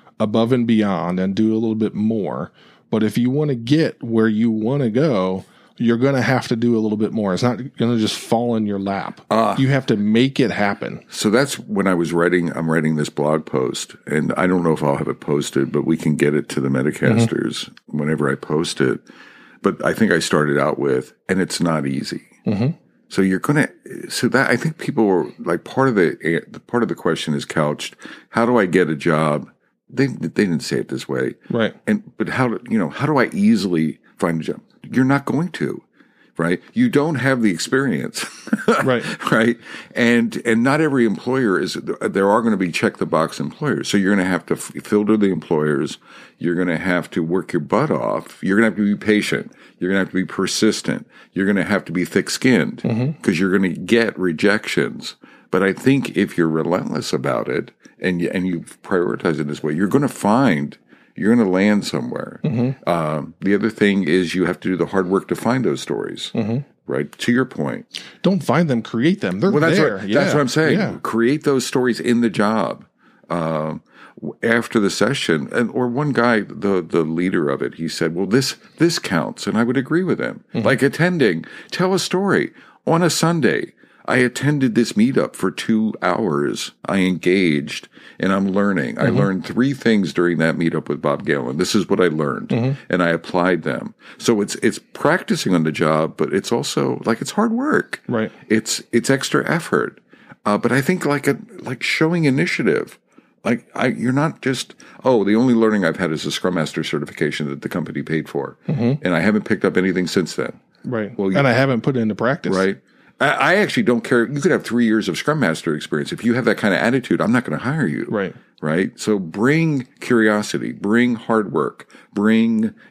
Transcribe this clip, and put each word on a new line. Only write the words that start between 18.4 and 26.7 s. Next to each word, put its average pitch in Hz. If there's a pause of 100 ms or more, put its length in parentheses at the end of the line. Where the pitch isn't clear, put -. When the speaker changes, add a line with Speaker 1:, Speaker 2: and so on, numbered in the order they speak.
Speaker 2:
it. 65 (640)
But 90
I 78
think 107
I 82
started 73
out 69
with, 65 (140)
"And 92
it's -
not 80
easy." - (240)
Speaker 1:
Mm-hmm. 110 (320)
Speaker 2:
So 98
you're 95
gonna, 147 (400)
so -
that, 123
I 123
think 156
people -
were, 90 (140)
like, 85
part 135
of 113
the, 82
the -
part 120